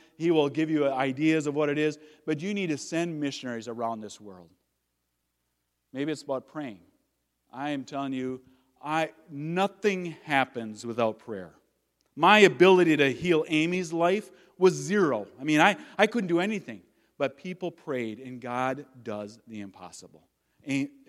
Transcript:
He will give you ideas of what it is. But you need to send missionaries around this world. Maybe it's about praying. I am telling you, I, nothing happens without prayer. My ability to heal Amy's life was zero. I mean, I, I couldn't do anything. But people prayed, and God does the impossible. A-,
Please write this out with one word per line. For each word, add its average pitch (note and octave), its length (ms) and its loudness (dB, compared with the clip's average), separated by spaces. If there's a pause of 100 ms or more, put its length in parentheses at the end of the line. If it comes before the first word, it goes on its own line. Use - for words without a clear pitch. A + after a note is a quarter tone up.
(160)
He E3 140 0
will D3+ 180 4
give D#3 220 -2
you D3 160 2
ideas C#3 600 0
of D3 80 -2
what D3+ 140 0
it D3 100 -2
is. D3+ 200 0 (280)
But D#3 140 -2
you G3 140 -6
need F#3+ 140 -4
to D3 100 -4
send E3 400 -6
missionaries B2+ 480 -8
around A#2 360 -6
this G#2 180 -16
world. F#2 300 -20 (1400)
Maybe C#3+ 200 -6
it's C#3 100 -10
about C3+ 240 -8
praying. B2 340 -14 (680)
I C#3 200 -8
am C3+ 140 -6
telling C#3 280 -8
you, C3 300 -6 (420)
I, D#3 260 -2 (200)
nothing F3 920 -2
happens A#2+ 600 -2
without A2+ 340 -2
prayer. F#2 360 -12 (600)
My F#3+ 260 6
ability F3 580 8
to C#3 120 4
heal D#3 380 0
Amy's E3 440 -2
life F3 380 0 (280)
was F3+ 160 6
zero. C#3+ 520 0 (140)
I C3+ 40 -12
mean, D3+ 160 4
I, G3 160 6 (220)
I G#3 80 6
couldn't G#3+ 220 -4
do E3+ 120 2
anything. F3+ 420 -6 (360)
But C3+ 200 -4
people F3+ 320 -8
prayed, A#2 480 -8
and B2+ 240 -16
God C3 420 -6 (180)
does G#2 360 -10 (100)
the G#2+ 140 -12
impossible. F2+ 600 -20 (460)
A-, C#3 220 -4 (180)